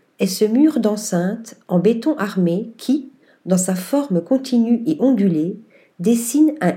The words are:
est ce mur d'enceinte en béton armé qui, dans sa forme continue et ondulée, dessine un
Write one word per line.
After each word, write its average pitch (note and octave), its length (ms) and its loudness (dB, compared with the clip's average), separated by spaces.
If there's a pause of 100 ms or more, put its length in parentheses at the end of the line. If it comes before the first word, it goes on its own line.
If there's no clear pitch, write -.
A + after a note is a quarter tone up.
(200)
est G3 80 0
ce F#3 180 -2
mur C4 340 2
d'enceinte G#3 760 -2 (120)
en F3+ 120 2
béton A#3 380 2
armé F#3+ 600 -2
qui, - 320 -4 (360)
dans F3+ 120 2
sa F#3 180 -2
forme F#3+ 460 -2
continue A#3+ 640 0
et D#4+ 140 0
ondulée, G3 580 2 (420)
dessine A#3+ 640 2
un F3+ 160 2